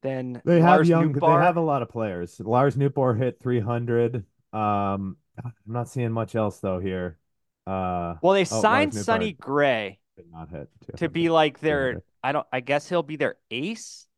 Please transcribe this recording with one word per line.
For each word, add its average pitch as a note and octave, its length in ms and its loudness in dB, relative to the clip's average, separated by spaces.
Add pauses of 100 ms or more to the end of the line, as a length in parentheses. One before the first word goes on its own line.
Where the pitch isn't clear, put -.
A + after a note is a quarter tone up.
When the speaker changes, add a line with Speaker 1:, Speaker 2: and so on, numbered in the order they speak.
Speaker 1:
Then B2+ 420 -8
Speaker 2:
They E3+ 180 6
have E3+ 180 8
Speaker 1:
Lars E3 100 6
Speaker 2:
young, E3 240 4
they C#3 60 -2
Speaker 1:
Nootbaar. E3 220 6
Speaker 2:
have F3 160 4
a E3+ 40 0
lot C#3+ 200 0
of A2+ 80 -6
players. F#2 500 -6
Lars B2 360 2
Nootbaar C3+ 420 0
hit B2 220 -2
three B2 200 -2
hundred. A#2+ 680 -2 (280)
Um, G2+ 640 -2 (260)
I'm A#2+ 100 -12 (120)
not A#2+ 240 -8
seeing A#2+ 220 -4
much A2+ 240 -4
else G#2+ 240 -2
though F#2+ 200 -4
here. F2+ 380 -6 (480)
Uh, F2+ 560 -6
Speaker 1:
Well, F#3 120 4
they F#3+ 180 2
Speaker 2:
oh, A2 100 0
Lars - 0 -
Speaker 1:
signed B3+ 320 2
Speaker 2:
Nootbaar. G3+ 120 -6
Speaker 1:
Sonny A3 280 -2
Gray C3 680 -2 (160)
Speaker 2:
Did E2+ 160 -20
not D#2+ 180 -16
hit D2+ 200 -14 (260)
Speaker 1:
to E3 140 -4
be E3 140 -4
Speaker 2:
two E3 60 2
hundred. E3 40 2
Speaker 1:
like, D#3 260 4
their, D3+ 200 0
Speaker 2:
Three B2+ 140 -2
hundred. - 100 -10 (200)
Speaker 1:
I C3 80 -2
don't, D3 200 -4
I C3 100 -2
guess C#3 260 -2
he'll E3+ 160 0
be D3+ 140 -10
their C3+ 200 -2 (140)
ace. F3 560 -10 (100)